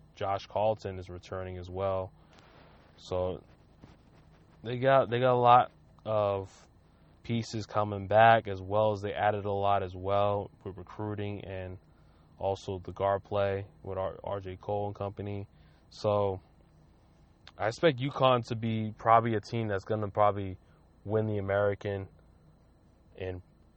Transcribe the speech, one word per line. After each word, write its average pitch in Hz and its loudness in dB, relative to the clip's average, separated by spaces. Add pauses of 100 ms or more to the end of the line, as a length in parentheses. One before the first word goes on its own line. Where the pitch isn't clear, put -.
(160)
Josh 98 -4
Carlton 101 -2
is 92 -14
returning 92 -10
as 90 -12
well. 95 -4 (800)
So 92 -4 (1200)
they 117 -6
got, 131 4
they 120 0
got 127 4
a 123 4
lot 120 8 (340)
of 101 0 (720)
pieces 113 -4
coming 104 -4
back, 110 6
as 95 -6
well 104 0
as 101 -6
they 101 -4
added 104 0
a 101 -2
lot 98 0
as 92 -8
well 101 0 (140)
with 98 -12
recruiting 104 -8
and 92 -10 (600)
also 95 -4
the 90 -12
guard 98 0
play 98 -2 (180)
with 95 -10
R-, 95 -6
R 101 -6
J 92 -12
Cole 104 -4
and 101 -8
company. 101 -8 (440)
So 101 0 (1200)
I 101 0
expect 127 2
uconn 131 2
to 120 -6
be 110 -2
probably 113 6
a 101 -2
team 117 -4
that's 98 -2
gonna 107 -2
probably 101 2 (480)
win 110 0
the 107 -2
American 98 0 (1120)
and 92 -8 (360)